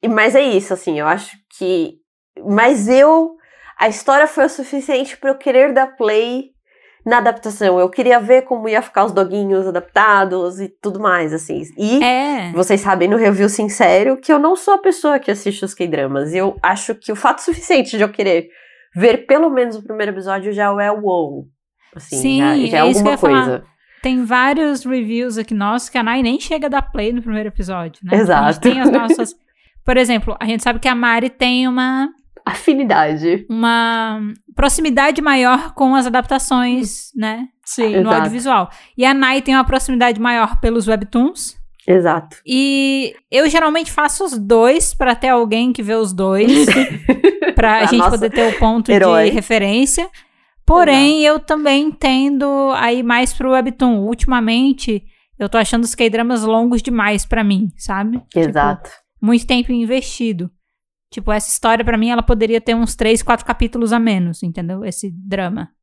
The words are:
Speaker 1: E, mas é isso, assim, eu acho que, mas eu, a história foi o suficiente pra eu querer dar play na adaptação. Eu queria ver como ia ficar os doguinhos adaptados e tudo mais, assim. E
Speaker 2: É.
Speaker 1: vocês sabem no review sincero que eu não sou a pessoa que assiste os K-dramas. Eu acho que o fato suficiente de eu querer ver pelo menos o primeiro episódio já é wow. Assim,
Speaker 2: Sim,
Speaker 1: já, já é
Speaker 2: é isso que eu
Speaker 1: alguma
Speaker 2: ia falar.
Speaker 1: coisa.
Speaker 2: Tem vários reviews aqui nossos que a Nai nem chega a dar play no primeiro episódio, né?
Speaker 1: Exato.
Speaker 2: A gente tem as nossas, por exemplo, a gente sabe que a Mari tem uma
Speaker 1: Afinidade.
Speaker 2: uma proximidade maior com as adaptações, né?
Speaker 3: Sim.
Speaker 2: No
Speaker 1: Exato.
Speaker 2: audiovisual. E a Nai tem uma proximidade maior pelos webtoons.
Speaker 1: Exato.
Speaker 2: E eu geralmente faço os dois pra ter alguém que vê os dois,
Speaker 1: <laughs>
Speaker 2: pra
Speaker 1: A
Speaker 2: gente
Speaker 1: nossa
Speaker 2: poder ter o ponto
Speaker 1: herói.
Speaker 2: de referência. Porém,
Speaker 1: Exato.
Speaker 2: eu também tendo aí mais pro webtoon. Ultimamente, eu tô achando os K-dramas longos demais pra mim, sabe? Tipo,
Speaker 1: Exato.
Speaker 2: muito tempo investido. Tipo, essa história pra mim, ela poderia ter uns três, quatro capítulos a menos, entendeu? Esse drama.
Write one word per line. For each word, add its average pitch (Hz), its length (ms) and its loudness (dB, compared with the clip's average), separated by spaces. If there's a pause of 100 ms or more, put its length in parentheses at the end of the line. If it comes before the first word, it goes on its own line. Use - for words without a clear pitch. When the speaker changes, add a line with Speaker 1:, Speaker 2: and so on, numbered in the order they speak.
Speaker 1:
E, 233 60 -2
mas 220 260 2
é 269 80 6
isso, 196 320 0
assim, 165 260 -6
eu 151 60 -2
acho 185 240 -2 (280)
que, 175 360 -4 (520)
mas 208 420 2
eu, 320 480 4 (440)
a 220 80 2
história 269 380 2
foi 294 180 0
o 285 60 0
suficiente 269 680 -6
pra 269 140 -4
eu 269 80 -2
querer 269 340 2
dar 262 140 4 (100)
play 233 540 -2 (540)
na 233 140 2
adaptação. 214 600 0
Eu 180 100 4
queria 240 300 2
ver 247 240 4
como 240 260 -6
ia 220 140 0
ficar - 220 0
os 196 80 -4
doguinhos 190 540 0
adaptados 190 960 0
e 196 80 -8 (140)
tudo 196 160 -6
mais, 175 340 0
assim. 160 300 -8 (160)
E 226 240 0
Speaker 2:
É. 254 500 -2
Speaker 1:
vocês 185 280 0
sabem 190 280 0
no 208 80 2
review 202 320 2
sincero 208 720 2
que - 120 0
eu 294 80 4
não 330 160 2
sou 392 180 0
a 392 40 0
pessoa 349 420 0
que 285 100 -6
assiste 202 340 -4
os 196 80 -8
K-dramas. 147 600 -4
Eu 185 260 -2
acho 202 360 -2
que - 160 -10
o 208 40 -6
fato 240 260 -2
suficiente 320 540 -2
de 202 60 2
eu 214 80 0
querer 190 380 -2 (460)
ver 220 320 4
pelo 302 240 4
menos 240 260 -2
o 208 80 -16
primeiro 214 280 -6
episódio 190 400 -6
já 208 120 -2 (180)
é 208 80 0
wow. 175 540 -4 (500)
Assim, - 220 -12
Speaker 2:
Sim, 269 240 0
Speaker 1:
já, 294 160 2 (220)
já 151 60 6
é 240 40 6
Speaker 2:
é - 20 4
isso 214 120 4
que 208 60 4
eu 285 40 2
Speaker 1:
alguma - 0 -
Speaker 2:
ia 277 60 -2
falar. 262 260 2
Speaker 1:
coisa. 127 200 -4 (380)
Speaker 2:
Tem 254 220 -2
vários 269 600 0
reviews 240 540 -4
aqui 220 160 -6
nossos 208 340 -4
que - 80 -8
a 247 60 -2
Nai 233 200 -2
nem 240 180 -2
chega 302 260 -6
a 277 40 -4
dar 277 120 -2
play 220 300 -4
no 240 100 -6
primeiro 214 280 -6
episódio, 180 540 -8
né? 185 120 0
Speaker 1:
Exato. 175 320 4
Speaker 2:
A - 40 2
gente - 100 -6
tem 254 180 4
as 262 100 4
nossas, 233 420 0 (520)
por 254 120 2
exemplo, 233 440 0
a - 40 -8
gente 226 200 -4
sabe 240 160 -2
que - 80 -2
a 254 60 2
Mari 240 360 0
tem 254 380 0
uma 262 400 -2 (360)
Speaker 1:
Afinidade. 170 1080 0
Speaker 2:
uma 226 680 -2 (340)
proximidade 277 640 0
maior 262 540 2
com 262 220 2
as 254 100 2
adaptações, 247 1120 -2
né? 226 320 -6 (160)
Speaker 3:
Sim. 226 300 -4
Speaker 2:
No 190 80 2
Speaker 1:
Exato. 220 140 2
Speaker 2:
audiovisual. 220 540 0 (260)
E 247 80 0
a 269 80 4
Nai 269 300 2
tem 269 120 0
uma 262 100 4
proximidade 247 560 0
maior 233 400 0
pelos 226 260 0
webtoons. 220 680 -2 (320)
Speaker 1:
Exato. 170 480 0 (100)
Speaker 2:
E 269 680 0 (180)
eu 285 160 4
geralmente 320 420 0
faço 302 340 -2
os 269 140 -6
dois 233 560 2
pra 254 220 0
ter 262 120 -2
alguém 240 440 0
que 240 100 -6
vê 208 120 -4
os 220 180 -2
dois, 190 340 0
Speaker 1:
<laughs> - 1080 2
Speaker 2:
pra 220 220 4
Speaker 1:
A 220 80 2
Speaker 2:
gente 240 120 2
Speaker 1:
nossa 196 140 6
Speaker 2:
poder 220 180 0
ter 226 240 0
o - 40 -8
ponto 226 340 0
Speaker 1:
herói. 190 320 6
Speaker 2:
de 208 60 4
referência. 226 800 0 (560)
Porém, 302 600 4
Speaker 1:
Exato. 302 160 4
Speaker 2:
eu 311 60 -18
também 302 460 0
tendo 277 540 0 (300)
aí 240 260 0
mais 240 300 0
pro 254 200 -2
webtoon. 254 540 0
Ultimamente, 240 960 0 (360)
eu 202 100 -4
tô 226 100 0
achando 233 260 0
os 220 100 -6
K-dramas 233 500 0
longos 226 380 2
demais 214 440 -2
pra 226 180 -2
mim, 202 320 0
sabe? 208 420 -4 (120)
Tipo, 165 180 0
Speaker 1:
Exato. 147 420 -2 (320)
Speaker 2:
muito 233 240 2
tempo 247 260 0
investido. 226 800 -4 (580)
Tipo, 220 220 -8
essa 214 180 -2
história 226 360 0
pra 226 120 0
mim, 226 140 0
ela 240 120 -2
poderia 226 380 0
ter 233 140 -2
uns 233 220 -2
três, 220 260 0
quatro - 240 -2
capítulos 233 460 -2
a 240 80 0
menos, 185 420 -2
entendeu? 180 420 -8
Esse 190 300 -10
drama. 190 540 -8 (140)